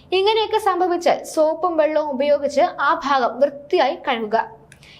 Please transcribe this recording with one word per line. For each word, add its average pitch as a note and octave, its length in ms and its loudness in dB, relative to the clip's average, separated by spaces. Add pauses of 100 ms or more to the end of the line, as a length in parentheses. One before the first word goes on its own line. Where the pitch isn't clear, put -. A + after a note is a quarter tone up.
(120)
ഇങ്ങനെയൊക്കെ G#4+ 460 0
സംഭവിച്ചാൽ F4 640 0
സോപ്പും D#4+ 540 0
വെള്ളവും D4+ 320 0
ഉപയോഗിച്ച് C#4+ 520 0
ആ D4+ 440 0
ഭാഗം C4 340 0
വൃത്തിയായി C#4+ 560 0 (120)
കഴുകുക. A3+ 540 -4 (380)